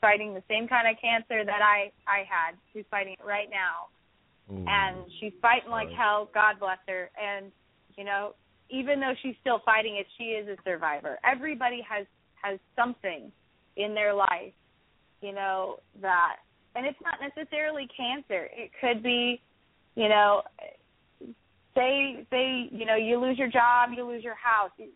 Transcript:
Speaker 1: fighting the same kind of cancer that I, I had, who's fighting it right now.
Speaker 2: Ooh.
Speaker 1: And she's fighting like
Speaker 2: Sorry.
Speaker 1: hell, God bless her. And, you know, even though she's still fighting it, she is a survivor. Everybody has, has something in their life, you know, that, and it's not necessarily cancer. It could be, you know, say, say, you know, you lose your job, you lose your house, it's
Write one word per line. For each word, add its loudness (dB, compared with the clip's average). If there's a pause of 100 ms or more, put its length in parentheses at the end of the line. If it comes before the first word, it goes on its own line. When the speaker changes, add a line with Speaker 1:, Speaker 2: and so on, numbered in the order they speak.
Speaker 1:
fighting 4
the -10
same -2
kind 2
of 0
cancer 0
that -2
I, 4 (140)
I 0
had, -2 (140)
who's -12
fighting -4
it -20
right -4
now. -4 (640)
Speaker 2:
Ooh. -8
Speaker 1:
And 0 (140)
she's -10
fighting 4
like -4
Speaker 2:
Sorry. -14
Speaker 1:
hell, 2
God 4
bless -4
her. -6
And, -8 (460)
you -12
know, -4 (340)
even 0
though 0 (100)
she's -6
still 0
fighting 2
it, -4 (120)
she -10
is -6
a -8
survivor. -4 (120)
Everybody -2
has, -6 (360)
has -6 (160)
something -4 (460)
in -2
their 2
life, 0 (680)
you -10
know, -2 (240)
that, 2 (360)
and -4
it's -4
not -4
necessarily -4 (100)
cancer. -4
It -14
could 0
be, 0 (540)
you 2
know, 6 (1300)
say, 2
say, 0
you -8
know, 4
you 2
lose 0
your 0
job, 6
you -8
lose -8
your -10
house, 0
it's -18